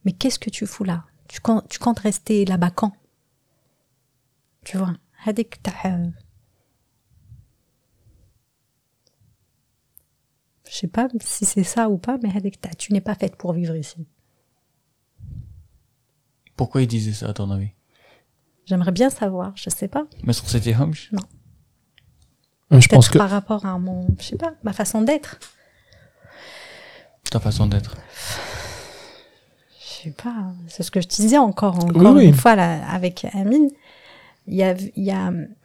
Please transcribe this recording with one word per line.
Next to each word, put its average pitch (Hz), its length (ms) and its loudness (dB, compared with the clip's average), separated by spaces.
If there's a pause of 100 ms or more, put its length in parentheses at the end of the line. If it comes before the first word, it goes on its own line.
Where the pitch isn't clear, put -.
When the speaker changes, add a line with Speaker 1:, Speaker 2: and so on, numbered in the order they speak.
Speaker 1:
« - 0 -
Mais 190 80 -2
qu'est-ce - 260 -4
que - 120 -10
tu - 160 -10
fous - 180 -10
là ? 175 200 -6 (240)
Tu - 120 -18
com-, 220 280 0
tu - 100 -14
comptes 233 200 -2
rester 208 460 -2
là-bas 175 260 0
quand ? » 202 220 -4 (1700)
Tu - 140 -8
vois, 180 160 -4 (280)
هذيك 220 320 -4 (100)
تاع، 190 220 -8
euh, 175 240 -2 (4000)
je - 60 -16
sais 190 120 -8
pas 240 200 -2 (120)
si - 240 -6
c'est 190 200 0
ça 226 240 -2
ou 196 100 0
pas, 254 240 -4
mais 214 80 -2
هذيك 196 260 -6
تاع, « 180 220 -14
Tu - 140 -6
n'es 196 80 2
pas 190 140 -6
faite - 220 -6
pour 175 160 -6
vivre 165 240 -4
ici. » 156 300 -12 (2500)
Speaker 2:
Pourquoi 131 260 -2
il 123 60 2
disait 107 240 -4
ça, 107 160 -8
à 104 60 -6
ton 98 160 -6
avis ? 98 200 -4 (960)
Speaker 1:
J'aimerais 185 260 0
bien 240 180 2
savoir, 190 460 -6
je - 140 -12
sais - 180 -6
pas. - 160 -6 (200)
Speaker 2:
Mais 120 80 0
sur - 160 -6
c'était 117 260 -2
Homs ? 147 180 0 (200)
Speaker 1:
Non. 190 100 -4 (1500)
Speaker 3:
Je 127 180 12
pense - 0 -
Speaker 1:
Peut-être 131 240 8
Speaker 3:
que 220 60 6
Speaker 1:
par 196 120 4
rapport 202 340 -4
à 185 140 -4
mon, 180 280 -4 (140)
je - 40 -14
sais - 120 -10
pas, 330 160 -6 (100)
ma 208 120 -4
façon 220 280 -4
d'être. 285 360 -2 (1900)
Speaker 2:
Ta 113 100 -2
façon - 260 0
d'être. 117 300 -2 (1800)
Speaker 1:
Je - 60 -20 (180)
sais 156 60 -10
pas, 208 420 -10 (160)
c'est - 140 -12
ce - 80 -8
que 185 100 0
je 175 80 -4
te - 80 -4
disais 220 220 4
encore, 202 460 2
Speaker 3:
Oui, 175 60 2 (100)
Speaker 1:
encore 233 160 12
Speaker 3:
oui. 247 100 10
Speaker 1:
une 147 80 10
fois 214 220 6
là, 170 340 0
avec 180 420 -4
Amine. 247 380 2 (760)
Il - 100 -8
y 190 60 2
a, 185 120 2 (220)
il 196 80 -4
y 196 80 0
a 185 180 -2 (340)